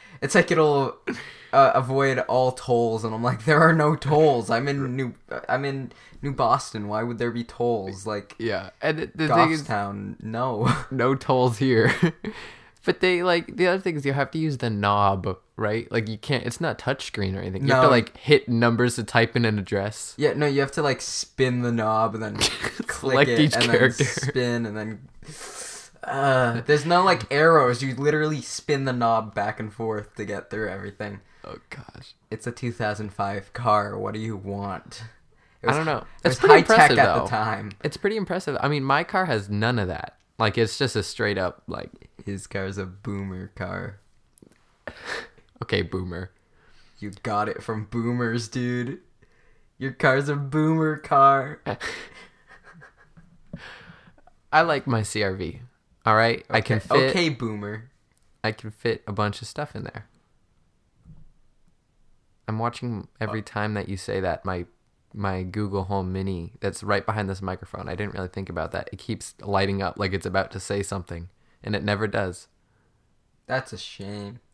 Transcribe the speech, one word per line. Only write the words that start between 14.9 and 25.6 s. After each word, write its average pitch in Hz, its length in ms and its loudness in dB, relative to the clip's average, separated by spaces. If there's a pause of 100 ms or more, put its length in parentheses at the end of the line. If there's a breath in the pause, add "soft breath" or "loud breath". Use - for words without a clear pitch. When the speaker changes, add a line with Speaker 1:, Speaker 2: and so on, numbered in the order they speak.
Speaker 2:
right? 107 340 -2
Like, 113 160 0
you 110 100 -6
can't, - 280 -4
it's - 160 -6
not 147 180 -4
touchscreen 98 560 -4
or 98 40 -6
anything. 95 280 -4
You 139 60 4
have 131 100 6
to, 156 40 8
Speaker 1:
No. 139 40 8
Speaker 2:
like, 120 260 2
hit 147 300 4
numbers 117 480 4
to 117 80 -6
type 113 320 2
in 120 80 2
an 107 160 2
address. 101 580 -4
Speaker 1:
Yeah, 139 160 2
no, 147 140 0
you 139 140 2
have 135 100 0
to, 160 100 -4
like, 139 200 0
spin - 600 -2
the 120 120 0
knob 110 420 0
and 110 80 -6
then 104 140 -6
Speaker 2:
<laughs> - 0 -
Speaker 1:
click - 560 -4
Speaker 2:
Select 135 360 4
Speaker 1:
it 117 120 2
Speaker 2:
each 151 120 4
Speaker 1:
and 233 120 2
Speaker 2:
character. 123 400 4
Speaker 1:
then - 80 -2 (160)
spin 120 360 0
and 107 120 -6
then, 107 300 -8 (960 loud breath)